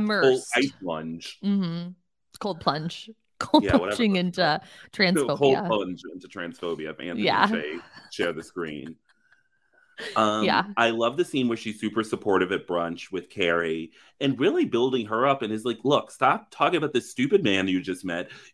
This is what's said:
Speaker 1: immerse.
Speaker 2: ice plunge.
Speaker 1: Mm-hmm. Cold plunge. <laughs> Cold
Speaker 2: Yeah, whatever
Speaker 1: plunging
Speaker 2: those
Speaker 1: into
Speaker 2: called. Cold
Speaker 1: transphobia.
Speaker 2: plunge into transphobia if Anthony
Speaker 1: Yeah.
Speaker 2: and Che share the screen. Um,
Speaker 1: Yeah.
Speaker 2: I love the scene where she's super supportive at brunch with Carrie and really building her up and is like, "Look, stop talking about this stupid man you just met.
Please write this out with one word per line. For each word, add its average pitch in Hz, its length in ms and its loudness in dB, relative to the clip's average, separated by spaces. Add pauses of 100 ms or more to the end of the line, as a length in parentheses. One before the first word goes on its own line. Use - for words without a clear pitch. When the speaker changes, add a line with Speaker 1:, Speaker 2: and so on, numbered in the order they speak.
Speaker 1:
immerse. 151 520 2
Speaker 2:
ice 135 160 2 (100)
plunge. 80 640 -8
Speaker 1:
Mm-hmm. 180 460 -2 (500)
Cold 180 220 -6
plunge. 156 480 -4 (160)
<laughs> - 140 -14
Cold - 240 4
Speaker 2:
Yeah, - 140 6
whatever 196 200 0
Speaker 1:
plunging 214 160 4
Speaker 2:
those 180 60 2
Speaker 1:
into 175 420 2 (320)
Speaker 2:
called. 156 460 2
Cold 135 180 6
Speaker 1:
transphobia. 180 100 -2
Speaker 2:
plunge 92 340 -2 (120)
into 90 140 -18
transphobia 85 640 -6
if - 80 -12
Anthony 87 240 -6
Speaker 1:
Yeah. 113 200 2
Speaker 2:
and 202 80 2 (100)
Che 76 180 -8 (320)
share 87 220 -2
the 78 100 -12
screen. 78 520 -10 (1200)
Um, 107 280 2
Speaker 1:
Yeah. 98 220 2 (100)
Speaker 2:
I 117 140 4
love 117 280 0
the 175 80 0
scene 131 220 0
where 117 100 0
she's 107 220 -8
super 107 240 -2
supportive 95 480 2
at - 160 -4
brunch 85 440 -4
with 90 180 -8
Carrie 85 600 -2 (280)
and 139 200 0
really 277 260 2
building 120 400 0
her 113 220 0
up 135 160 2
and 107 100 -4
is 110 120 -4
like, 120 180 -4
"Look, 135 260 2
stop 147 400 0
talking 165 280 0
about 147 160 -2
this - 180 -2
stupid 190 320 2
man 95 240 2
you 92 120 2
just 87 240 -6
met. 87 260 -4 (240)